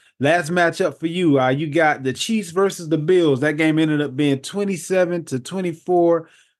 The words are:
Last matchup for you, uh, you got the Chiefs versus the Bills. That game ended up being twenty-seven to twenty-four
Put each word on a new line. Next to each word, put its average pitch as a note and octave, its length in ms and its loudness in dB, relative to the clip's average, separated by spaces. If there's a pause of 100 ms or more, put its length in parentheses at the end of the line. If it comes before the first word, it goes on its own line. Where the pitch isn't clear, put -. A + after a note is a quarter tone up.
(200)
Last D#3 320 0
matchup E3+ 480 0
for D#3+ 80 -2
you, E3 320 2
uh, B2+ 80 2
you C#3 180 0
got D3 380 0
the C3 80 -2
Chiefs G#3+ 380 -4
versus F3+ 380 -2
the D#3+ 80 0
Bills. D#3 440 2
That D3+ 160 0
game D#3 240 2
ended D3+ 200 2
up C3 140 -4
being C#3 240 0
twenty-seven F3+ 840 -2
to C3 160 -6
twenty-four E3+ 880 0 (320)